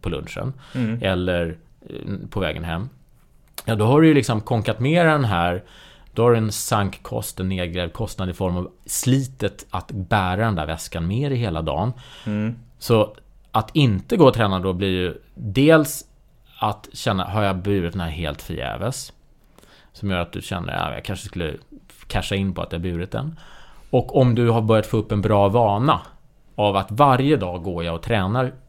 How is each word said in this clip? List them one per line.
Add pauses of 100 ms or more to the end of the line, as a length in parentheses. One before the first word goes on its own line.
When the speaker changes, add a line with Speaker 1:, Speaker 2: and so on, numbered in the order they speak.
Speaker 1:
på
lunchen (220)
Speaker 2:
Mm.
Speaker 1:
eller, (340)
eh, (180)
på
vägen
hem. (760)
Ja,
då
har
du
ju
liksom
konkat
med
den
här. (500)
Då
har
du
en
sank
kost,
en
nedgrävd
kostnad
i
form
av (160)
slitet
att
bära
den
där
väskan
med
dig
hela
dagen. (340)
Speaker 2:
Mm. (240)
Speaker 1:
Så (380)
att
inte
gå
och
träna
då
blir
ju (200)
dels (540)
att
känna,
har
jag
burit
den
här
helt
förgäves? (800)
Som
gör
att
du
känner,
ja,
jag
kanske
skulle (520)
casha
in
på
att
jag
burit
den. (540)
Och
om
du
har
börjat
få
upp
en
bra
vana (540)
av
att
varje
dag
går
jag
och
tränar (160)